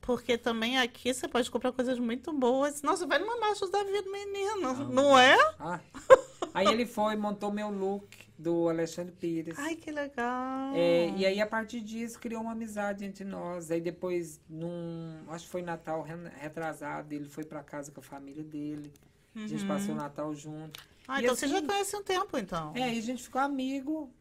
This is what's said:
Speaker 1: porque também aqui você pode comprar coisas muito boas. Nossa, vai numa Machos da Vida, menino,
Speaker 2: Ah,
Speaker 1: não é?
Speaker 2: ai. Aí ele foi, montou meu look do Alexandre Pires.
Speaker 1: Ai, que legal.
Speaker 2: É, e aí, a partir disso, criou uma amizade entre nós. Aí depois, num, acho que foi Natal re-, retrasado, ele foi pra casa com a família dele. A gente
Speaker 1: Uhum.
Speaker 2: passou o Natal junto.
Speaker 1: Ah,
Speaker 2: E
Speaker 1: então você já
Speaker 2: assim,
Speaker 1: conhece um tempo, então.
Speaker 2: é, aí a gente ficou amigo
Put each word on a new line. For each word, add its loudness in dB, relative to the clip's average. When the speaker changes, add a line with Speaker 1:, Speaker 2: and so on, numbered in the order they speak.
Speaker 1:
porque 0
também 0
aqui 0
você -4
pode 2
comprar 0
coisas 2
muito -2
boas. 4
Nossa, 2
vai 4
numa -2
Machos 0
da 2
Vida, -2
menino, -4
Speaker 2:
Ah, 0
Speaker 1:
não 8
é? 12
Speaker 2:
ai. -6
Aí 2
ele 6
foi, 0
montou -2
meu -4
look -2
do 2
Alexandre -2
Pires. -4
Speaker 1:
Ai, -4
que -12
legal. -4
Speaker 2:
É, 4
e 0
aí, 2
a 2
partir -4
disso, -8
criou -6
uma -6
amizade -4
entre -10
nós. -6
Aí 2
depois, -4
num, -8
acho -10
que -20
foi -4
Natal -4
re-, -10
retrasado, -8
ele -8
foi -10
pra -12
casa -10
com -16
a -20
família -14
dele. -8
A -10
gente -4
Speaker 1:
Uhum. -4
Speaker 2:
passou -2
o -4
Natal -6
junto. -12
Speaker 1:
Ah, -2
Speaker 2:
E -2
Speaker 1:
então 4
você -2
já 2
Speaker 2:
assim, -2
Speaker 1:
conhece -2
um -8
tempo, -2
então. -4
Speaker 2:
é, -2
aí 0
a -4
gente -6
ficou -4
amigo -2